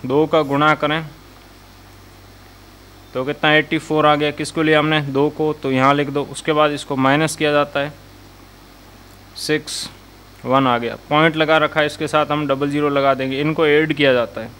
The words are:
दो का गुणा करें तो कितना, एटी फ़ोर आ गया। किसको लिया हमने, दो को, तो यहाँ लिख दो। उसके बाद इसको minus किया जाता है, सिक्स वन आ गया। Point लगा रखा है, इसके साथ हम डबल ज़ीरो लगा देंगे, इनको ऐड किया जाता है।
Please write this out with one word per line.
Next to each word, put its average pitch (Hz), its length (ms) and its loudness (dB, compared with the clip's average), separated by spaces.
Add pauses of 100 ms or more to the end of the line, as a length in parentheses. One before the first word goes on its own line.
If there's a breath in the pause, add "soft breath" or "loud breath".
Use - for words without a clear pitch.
दो 139 240 0
का 156 180 2
गुणा 143 320 2
करें 151 280 -4 (2000)
तो 127 100 -4
कितना, 147 280 0
एटी 156 260 2
फ़ोर 151 280 0
आ 151 100 6
गया। 147 160 0
किसको 151 300 -6
लिया 156 160 4
हमने, 156 240 0
दो 139 280 0
को, 151 240 -4
तो 143 180 -6
यहाँ 131 220 4
लिख 143 160 -2
दो। 139 140 -4
उसके - 280 -6
बाद 151 200 2
इसको 143 260 -8
minus 143 380 2
किया 151 160 0
जाता 147 280 0
है, 147 120 -6 (1500)
सिक्स - 500 -6 (560)
वन 131 220 2
आ 123 120 2
गया। 117 180 -6 (120)
Point 156 280 2
लगा 160 220 2
रखा 151 220 0
है, 151 60 0
इसके 151 220 -6
साथ 151 180 0
हम 147 220 -2
डबल 139 220 -2
ज़ीरो 147 200 -2
लगा 139 240 2
देंगे, 135 260 -4
इनको 156 260 0
ऐड 156 280 2
किया 143 180 4
जाता 117 280 -2
है। 113 200 -12